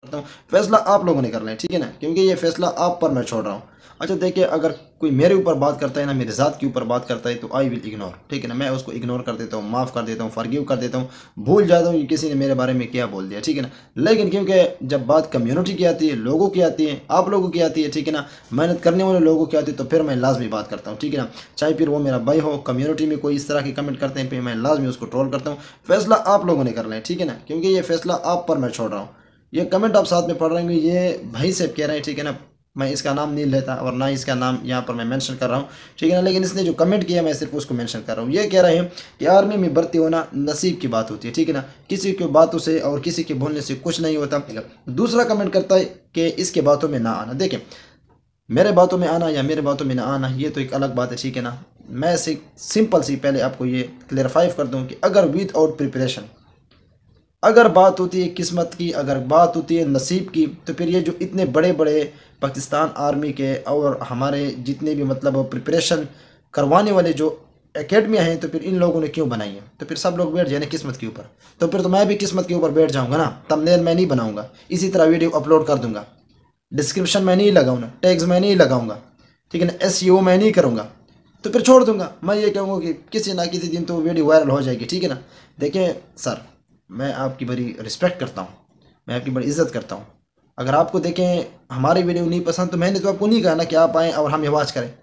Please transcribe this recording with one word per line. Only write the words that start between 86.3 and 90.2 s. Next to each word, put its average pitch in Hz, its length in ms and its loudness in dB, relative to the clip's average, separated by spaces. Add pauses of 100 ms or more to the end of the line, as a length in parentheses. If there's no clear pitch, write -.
मैं 127 240 -6
आपकी 131 300 -6
बड़ी 123 200 -4 (160)
रिस्पेक्ट 110 400 -4
करता 98 220 -8
हूँ, 90 60 -10 (600)
मैं 120 80 -4
आपकी 123 140 -6
बड़ी 127 160 -2
इज़्ज़त 147 240 0
करता - 240 -8
हूँ। 104 120 -14 (520)